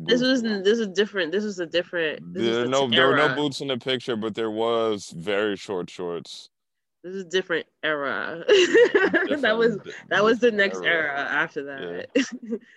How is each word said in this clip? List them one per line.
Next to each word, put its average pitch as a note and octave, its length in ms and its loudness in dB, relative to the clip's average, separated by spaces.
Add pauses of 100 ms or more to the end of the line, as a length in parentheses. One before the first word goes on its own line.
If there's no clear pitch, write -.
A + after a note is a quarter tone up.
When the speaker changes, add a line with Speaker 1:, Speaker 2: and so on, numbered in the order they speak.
Speaker 1:
This A#3+ 160 4
Speaker 2:
boots. C4 220 2
Speaker 1:
was, G#3 200 -4
this G#3 160 4
was A3 100 -2
different. F#3 440 -2
This G#3 120 -2
was G3+ 140 -6
a F3 80 -4
different, E3+ 680 -4
this F3+ 80 -2
was A#2 140 2
Speaker 2:
There A#2+ 80 0
Speaker 1:
the B2 60 -2
Speaker 2:
no, C3+ 180 2
there E3+ 200 4
were - 80 4
no C#3+ 100 4
Speaker 1:
era. B2+ 100 0
Speaker 2:
boots C#3+ 240 -2
in C#3+ 80 -6
the C3 100 -2
picture, B2+ 380 -2
but G#2+ 180 -4
there A2+ 160 -2
was A2 640 0
very G2+ 400 -2
short F2+ 340 -6
shorts. - 600 -10 (560)
Speaker 1:
This F#3 80 -12
is G3 80 -8
a F3 60 -14
different F3 380 -2 (180)
era. C#3+ 640 -4
<laughs> - 20 2
Speaker 2:
Different, F4+ 920 4
Speaker 1:
That A3 140 2
was, A3+ 280 2
Speaker 2:
di-, - 80 -14 (180)
Speaker 1:
that F#3+ 140 2
was A3+ 160 4
the A#3+ 100 6
Speaker 2:
different G#3+ 60 -2
Speaker 1:
next G3 280 0
Speaker 2:
era. - 0 -
Speaker 1:
era D3+ 360 0
after D3 460 -2
that. C3+ 500 -10
Speaker 2:
Yeah. A#3 400 -2
Speaker 1:
<laughs> - 0 - (200)